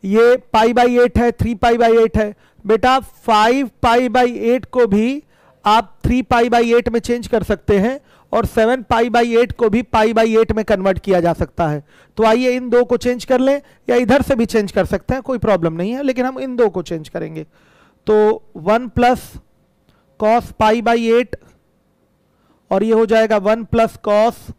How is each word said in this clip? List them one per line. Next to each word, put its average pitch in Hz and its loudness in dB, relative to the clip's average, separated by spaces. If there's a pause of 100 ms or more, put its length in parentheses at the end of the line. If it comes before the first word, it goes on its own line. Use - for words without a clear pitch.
ये 226 4 (160)
पाई 226 2
by 247 4 (120)
एट 247 2
है, 240 2
थ्री 233 -4
पाई 233 0
by 233 2 (100)
एट 226 2
है। 208 -2 (300)
बेटा, 247 2
फ़ाइव 233 0 (120)
पाई 247 2
by 247 2
एट 233 -2
को 247 0
भी 226 -2 (420)
आप 220 0 (100)
थ्री 247 0
पाई 240 0
by 240 2
एट 233 2
में 233 -4
चेंज 240 -6
कर 208 -2
सकते 202 -2
हैं, 247 -2 (340)
और 214 -2
सेवन 233 0
पाई 233 -2
by 240 0 (160)
एट 240 0
को 233 0
भी 226 0
पाई 220 0
by 226 2 (140)
एट 226 2
में 214 -4
कन्वर्ट 190 0
किया 185 0
जा 170 0
सकता 165 -4
है। 147 -6 (360)
तो 220 2
आइए 240 2
इन 254 -4
दो 240 4
को 247 -2
चेंज 247 -4
कर 254 0
लें, 269 0 (280)
या 247 2
इधर 247 2
से 277 -2
भी 233 -2
चेंज 208 -2
कर 190 0
सकते - -6
हैं, 262 -8
कोई 254 -6
प्रॉब्लम 170 0
नहीं 175 -6
है, 269 -8
लेकिन 254 -2
हम 262 -8
इन 262 -8
दो 233 2
को 185 -6
चेंज 160 -10
करेंगे। 160 -12 (600)
तो 214 2 (160)
वन 220 -2
प्लस 247 0 (880)
cos 220 0
पाई 226 0
by 233 0 (140)
एट, 240 0 (1300)
और 190 -2
ये 226 0
हो 226 2
जाएगा 220 2
वन 214 -2
प्लस 226 -2 (100)
cos 214 0